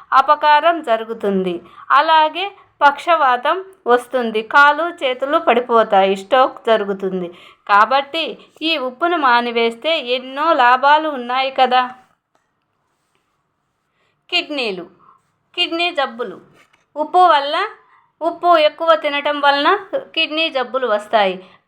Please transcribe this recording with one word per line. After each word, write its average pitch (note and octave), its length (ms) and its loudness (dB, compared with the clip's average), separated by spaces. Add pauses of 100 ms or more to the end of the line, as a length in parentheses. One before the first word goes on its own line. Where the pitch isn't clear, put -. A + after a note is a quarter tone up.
(120)
అపకారం D4 720 2
జరుగుతుంది. G3+ 720 -4 (420)
అలాగే D#4+ 460 2 (360)
పక్షవాతం D4 760 2 (300)
వస్తుంది, A#3+ 520 0 (140)
కాలు D4 320 4 (160)
చేతులు C4+ 440 -2
పడిపోతాయి, A3 760 2
స్ట్రోక్ B3+ 360 0 (120)
జరుగుతుంది. G3 580 -2 (420)
కాబట్టి C4+ 540 0 (460)
ఈ - 20 0 (160)
ఉప్పును E4+ 320 -2
మానివేస్తే A#3+ 720 0 (220)
ఎన్నో C4 320 -6 (140)
లాభాలు C#4 460 4 (100)
ఉన్నాయి B3+ 420 -6
కదా. B3+ 220 4 (2500)
కిడ్నీలు, B3+ 560 -6 (680)
కిడ్నీ E4+ 380 -4
జబ్బులు. A#3+ 460 -6 (580)
ఉప్పు D4+ 280 0 (100)
వల్ల, C#4+ 220 -2 (640)
ఉప్పు E4+ 300 -2 (160)
ఎక్కువ E4 280 0
తినటం D4 460 -4
వలన C#4+ 280 2 (440)
కిడ్నీ D#4+ 360 -4
జబ్బులు B3+ 380 -4
వస్తాయి. G#3 480 0 (320)